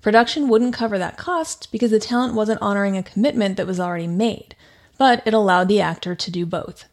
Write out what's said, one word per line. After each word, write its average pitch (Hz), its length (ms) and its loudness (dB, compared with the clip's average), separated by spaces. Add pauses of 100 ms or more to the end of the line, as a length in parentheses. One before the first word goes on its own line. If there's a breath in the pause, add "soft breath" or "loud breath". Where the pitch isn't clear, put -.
Production 233 480 2
wouldn't 233 240 4
cover 220 260 -4
that 175 200 -6
cost - 520 -6
because 226 200 0
the 214 100 4
talent 240 320 -2
wasn't 220 300 -2
honoring 202 340 0
a 185 60 -4
commitment 196 560 -2
that 190 80 -4
was 180 120 -4
already 175 280 -4
made, 196 500 -4 (400 soft breath)
but 254 300 4
it 220 80 2
allowed 185 340 4
the 202 140 4
actor 175 320 -4
to - 160 -8
do 175 160 -4
both. 170 460 -10